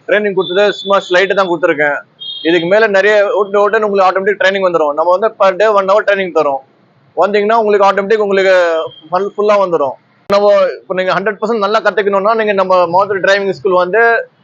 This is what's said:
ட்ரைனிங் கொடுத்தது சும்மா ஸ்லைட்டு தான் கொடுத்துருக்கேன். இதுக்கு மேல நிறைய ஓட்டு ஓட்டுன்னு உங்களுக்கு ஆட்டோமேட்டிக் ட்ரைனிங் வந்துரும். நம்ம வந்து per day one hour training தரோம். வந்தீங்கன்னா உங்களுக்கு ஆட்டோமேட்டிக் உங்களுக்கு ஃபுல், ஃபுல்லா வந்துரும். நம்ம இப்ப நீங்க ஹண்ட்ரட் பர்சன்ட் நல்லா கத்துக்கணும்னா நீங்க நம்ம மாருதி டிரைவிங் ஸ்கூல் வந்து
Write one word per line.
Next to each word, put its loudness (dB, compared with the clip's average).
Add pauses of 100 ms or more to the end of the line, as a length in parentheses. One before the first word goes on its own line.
ட்ரைனிங் 0
கொடுத்தது 0
சும்மா -2 (120)
ஸ்லைட்டு 2
தான் 0
கொடுத்துருக்கேன். -2 (400)
இதுக்கு 0
மேல 2
நிறைய 2
ஓட்டு 0
ஓட்டுன்னு 0
உங்களுக்கு 0
ஆட்டோமேட்டிக் -2
ட்ரைனிங் 0
வந்துரும். 0
நம்ம 0
வந்து -2
per 2
day 2
one 2
hour 0
training -2
தரோம். 0 (560)
வந்தீங்கன்னா 0
உங்களுக்கு 2
ஆட்டோமேட்டிக் 0
உங்களுக்கு 2 (260)
ஃபுல், -4
ஃபுல்லா 2
வந்துரும். 0 (340)
நம்ம 2 (160)
இப்ப -10
நீங்க -2
ஹண்ட்ரட் -2
பர்சன்ட் -2
நல்லா -2
கத்துக்கணும்னா 0
நீங்க -2
நம்ம 2
மாருதி 0
டிரைவிங் 0
ஸ்கூல் -2
வந்து 0 (140)